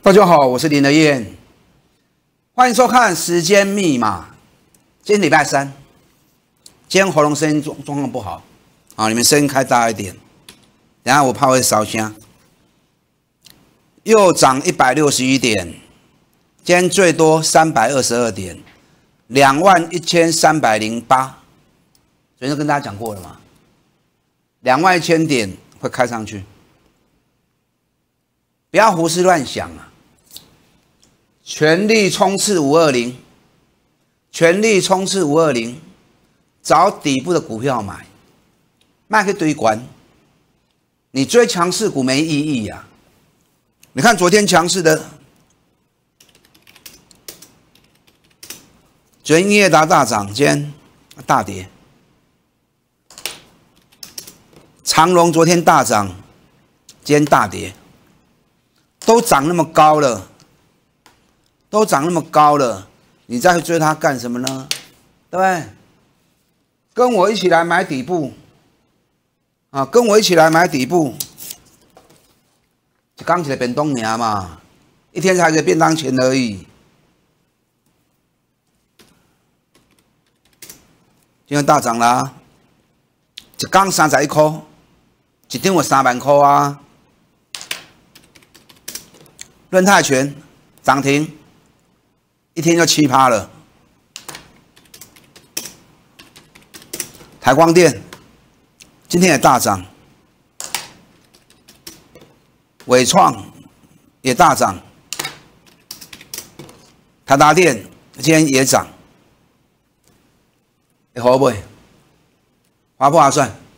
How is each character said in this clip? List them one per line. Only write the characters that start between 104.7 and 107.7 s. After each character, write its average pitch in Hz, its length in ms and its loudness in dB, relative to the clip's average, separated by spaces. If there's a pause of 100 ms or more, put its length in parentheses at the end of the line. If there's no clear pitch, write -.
台 139 100 2
达 151 160 4
电 156 340 2 (280)